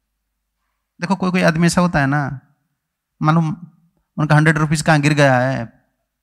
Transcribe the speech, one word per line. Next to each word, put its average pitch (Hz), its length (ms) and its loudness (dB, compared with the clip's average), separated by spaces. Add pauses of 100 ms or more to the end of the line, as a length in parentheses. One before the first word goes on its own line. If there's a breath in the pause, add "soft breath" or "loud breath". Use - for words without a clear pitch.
(1000)
देखो, 175 140 -4
कोई 185 160 -4
कोई 180 100 0
आदमी 170 260 2
ऐसा 175 140 0
होता 175 180 0
है 139 80 0
ना, 139 320 -4 (840)
मालूम 160 360 0 (600)
उनका 151 180 0
हंड्रेड 156 220 2
रुपीज 156 240 -2
कहाँ 156 200 2
गिर 147 120 0
गया 139 260 2
है, 123 460 -6 (380)